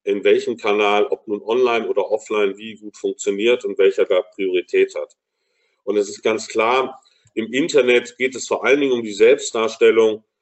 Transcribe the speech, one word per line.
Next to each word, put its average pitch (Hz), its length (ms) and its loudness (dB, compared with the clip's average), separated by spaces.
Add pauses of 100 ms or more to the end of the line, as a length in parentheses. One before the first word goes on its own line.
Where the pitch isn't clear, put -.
in 101 180 -2
welchem 117 320 2
Kanal, 104 520 0
ob - 200 -8
nun 104 140 -6
online 117 480 0
oder 92 200 -2
offline, 104 480 -2
wie 110 180 -16
gut 107 200 -20
funktioniert 101 720 -2
und 101 120 -8
welcher 98 280 2
da 92 160 0
Priorität 95 720 -2
hat. 76 220 -10 (680)
Und 101 140 -4
es 101 100 0
ist 104 160 -12
ganz 110 240 -2
klar, 123 540 -2 (320)
im 113 180 -8
Internet 127 680 0
geht 131 160 -4
es 113 140 -12
vor 95 160 -4
allen 131 160 2
Dingen 135 140 0
um 120 100 -2
die 110 80 -8
Selbstdarstellung. 110 1120 2 (180)